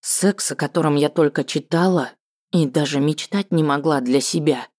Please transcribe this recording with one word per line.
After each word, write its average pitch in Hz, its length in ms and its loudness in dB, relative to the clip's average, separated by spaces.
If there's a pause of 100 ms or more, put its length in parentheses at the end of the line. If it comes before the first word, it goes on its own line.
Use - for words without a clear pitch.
Секс, - 500 -2
о 147 40 -8
котором 151 400 0
я 147 140 2
только 147 340 0
читала 165 680 0 (380)
и 165 140 2
даже 143 340 -2
мечтать 156 520 -2
не 165 100 2
могла 143 400 0
для 127 200 0
себя. 147 460 -2 (120)